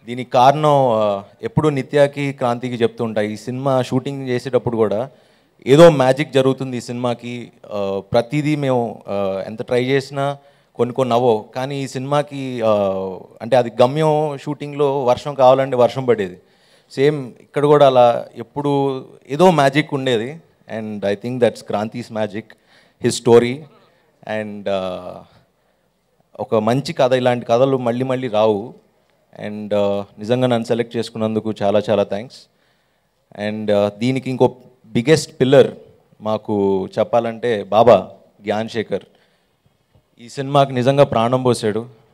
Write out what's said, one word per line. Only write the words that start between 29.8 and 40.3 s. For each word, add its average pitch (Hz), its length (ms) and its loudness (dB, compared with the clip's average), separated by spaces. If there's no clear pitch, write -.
నిజంగా 123 280 0
నన్ను 117 180 0
సెలెక్ట్ 117 320 -4
చేసుకున్నందుకు 110 640 -4
చాలా 101 280 2
చాలా 101 140 2
థ్యాంక్స్. 101 360 -8
And, 107 240 -4
ఆ, 101 240 2
దీనికి 127 320 -2
ఇంకో 127 260 0
బిగ్గెస్ట్ 123 560 0
పిల్లర్ 127 300 6
మాకు 104 680 -2
చెప్పాలంటే 113 640 -2
బాబా 101 480 4
జ్ఞాన్ 107 280 -6
శేఖర్. 101 320 -6
ఈ 117 100 -20
సినిమాకి 139 440 0